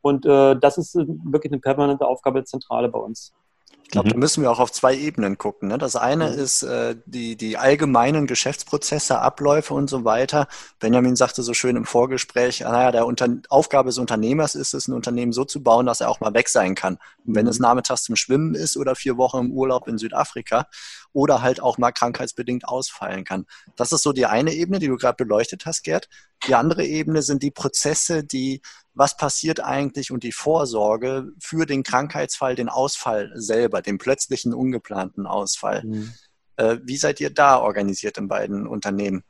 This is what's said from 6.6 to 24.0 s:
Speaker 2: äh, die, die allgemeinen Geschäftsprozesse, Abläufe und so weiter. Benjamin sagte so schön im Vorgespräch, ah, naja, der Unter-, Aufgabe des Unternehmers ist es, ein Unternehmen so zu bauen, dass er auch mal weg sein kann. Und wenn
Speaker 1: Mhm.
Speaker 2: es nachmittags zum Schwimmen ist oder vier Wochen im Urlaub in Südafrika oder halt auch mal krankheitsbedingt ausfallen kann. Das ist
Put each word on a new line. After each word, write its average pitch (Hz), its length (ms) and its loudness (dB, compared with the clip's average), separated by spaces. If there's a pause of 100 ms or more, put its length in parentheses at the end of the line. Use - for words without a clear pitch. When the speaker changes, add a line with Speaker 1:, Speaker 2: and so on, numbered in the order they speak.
Speaker 2:
äh, 120 340 -4 (100)
die, 117 300 -8
die 110 220 -6
allgemeinen 139 680 4
Geschäftsprozesse, 139 920 -2
Abläufe 143 540 2
und 139 140 0
so 131 160 -4
weiter. 131 420 2 (340)
Benjamin 123 360 4
sagte 127 260 2
so 120 120 -4
schön 123 220 0
im 117 80 -4
Vorgespräch, 123 840 0
ah, 113 60 0
naja, 123 180 6
der 117 160 4
Unter-, 123 320 0 (120)
Aufgabe 139 380 4
des 123 100 -4
Unternehmers 123 560 0
ist 143 200 -6
es, 135 140 -6
ein 131 60 -4
Unternehmen 120 380 -2
so 127 120 -2
zu 143 180 -8
bauen, 123 240 6
dass 120 140 0
er 117 100 0
auch - 100 -2
mal 107 140 -2
weg 120 140 4
sein 95 260 2
kann. 92 240 -4 (280)
Und 113 80 -4
wenn 107 100 4
Speaker 1:
Mhm. 120 60 2
Speaker 2:
es 117 100 -4
nachmittags 123 440 2
zum 113 120 -4
Schwimmen 156 380 0
ist 156 220 -4
oder 135 180 -2
vier 127 220 -2
Wochen 127 220 0
im 123 140 -2
Urlaub 131 360 -2
in 113 100 -4
Südafrika 120 680 -2 (460)
oder 139 300 2
halt 127 180 0
auch 123 160 0
mal 123 160 2
krankheitsbedingt 123 720 -4
ausfallen - 580 -8
kann. 95 200 -6 (320)
Das 120 160 -2
ist - 100 0